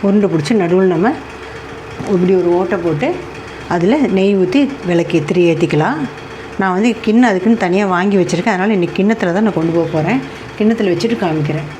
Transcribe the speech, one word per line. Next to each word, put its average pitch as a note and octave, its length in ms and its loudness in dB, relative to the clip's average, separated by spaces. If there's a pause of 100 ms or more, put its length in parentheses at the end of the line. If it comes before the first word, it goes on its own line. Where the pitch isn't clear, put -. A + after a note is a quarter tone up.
உருண்டை G3+ 260 4
பிடிச்சி E3 300 0
நடுவுல F#3 320 4
நம்ம F3+ 160 2 (1040)
இப்படி F3+ 260 4
ஒரு E3+ 180 2
ஓட்டை F#3 260 -2
போட்டு, D#3+ 240 0 (680)
அதுல F3+ 220 2 (200)
நெய் G3 260 2
ஊத்தி C4+ 180 2 (300)
விளக்கு E3+ 280 2 (100)
திரி F3+ 220 2
ஏத்திக்கலாம். D#3+ 500 0 (600)
நான் F#3+ 160 0
வந்து A3 140 2 (140)
கிண்ணம் A#3 260 4
அதுக்குன்னு G#3 360 2
தனியா F#3+ 180 2 (120)
வாங்கி G3+ 240 2
வச்சிருக்கேன். F3 340 0
அதனால G3 240 0
இன்னைக்கு E3+ 200 -2
கிண்ணத்துல G3 380 0
தான் A3 120 2
நான் F3 100 -2
கொண்டு E3 180 0
போக E3 180 2
போறேன். F3 260 0 (380)
கிண்ணத்துல G#3+ 360 2
வச்சுட்டு A3+ 280 -2
காமிக்கிறேன். D#3 460 -2 (120)